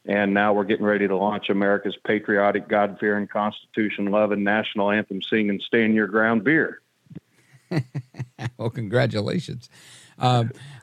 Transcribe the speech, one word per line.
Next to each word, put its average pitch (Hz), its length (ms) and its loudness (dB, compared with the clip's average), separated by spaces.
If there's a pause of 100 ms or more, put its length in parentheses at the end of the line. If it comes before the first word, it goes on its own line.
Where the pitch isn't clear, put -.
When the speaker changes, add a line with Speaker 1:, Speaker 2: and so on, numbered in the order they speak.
Speaker 1:
And 101 280 0
now 104 180 4
we're 101 140 2
getting 107 200 0
ready 101 220 2
to 95 80 0
launch 101 340 -2
America's 101 460 0 (100)
patriotic, 101 640 0
God-fearing, 104 600 0
Constitution-loving, 104 1160 -2
national 104 480 0
anthem 101 300 -2
singing, 101 440 0
stand 110 300 2
your 107 120 2
ground 110 360 2
beer. 143 380 0 (920)
Speaker 2:
<laughs> 160 100 0 (760)
Well, 113 120 -4
congratulations. 117 1000 -4 (500)
Um, 123 320 2 (320)